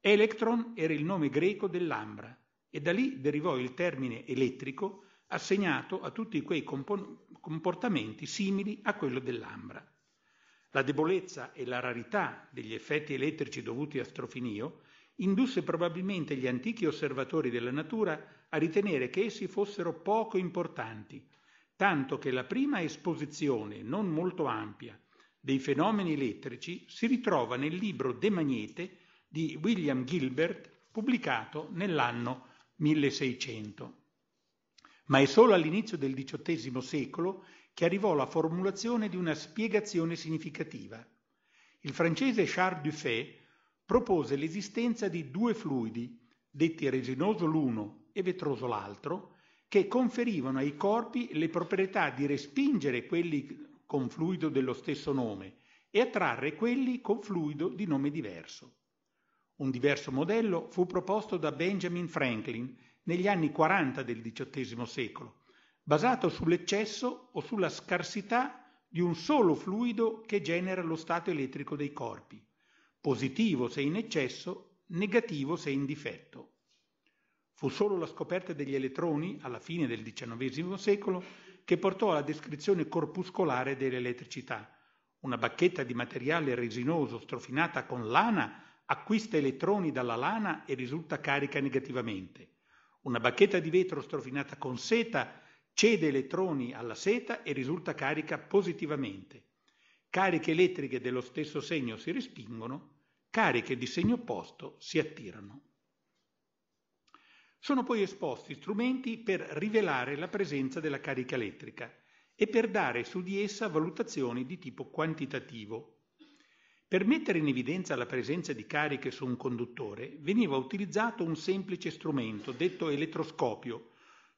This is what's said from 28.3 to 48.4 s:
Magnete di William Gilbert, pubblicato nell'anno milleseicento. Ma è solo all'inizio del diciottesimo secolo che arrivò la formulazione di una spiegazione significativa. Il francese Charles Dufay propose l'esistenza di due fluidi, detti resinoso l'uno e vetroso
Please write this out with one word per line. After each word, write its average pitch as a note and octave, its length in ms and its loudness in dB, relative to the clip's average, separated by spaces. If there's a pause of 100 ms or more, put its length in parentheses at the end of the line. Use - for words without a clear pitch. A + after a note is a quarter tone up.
Magnete D3+ 680 -2 (280)
di D3+ 360 -4
William D#3 420 2
Gilbert, C#3+ 640 0 (200)
pubblicato D#3 840 -2
nell'anno B2+ 760 0 (300)
milleseicento. C3 1200 0 (1080)
Ma C3+ 140 8
è C#3 60 10
solo A3 280 12
all'inizio F3+ 420 2
del C3+ 180 0
diciottesimo C3+ 640 -4
secolo E3 640 -4 (280)
che - 120 0
arrivò F#3+ 300 4
la C#3 120 4
formulazione F#3+ 840 0
di F3+ 80 -4
una E3 180 0
spiegazione G3 840 0
significativa. B2 880 -6 (760)
Il C#3 120 -6
francese G3 520 4
Charles F3+ 380 0
Dufay C#3 540 -2 (480)
propose F3 520 4
l'esistenza G3+ 720 -2
di D#3+ 220 -4
due G#3+ 240 2
fluidi, A#2+ 640 -4 (320)
detti D#3+ 400 2
resinoso C3 560 0
l'uno B2 640 0
e G3+ 100 -4
vetroso D3 440 -2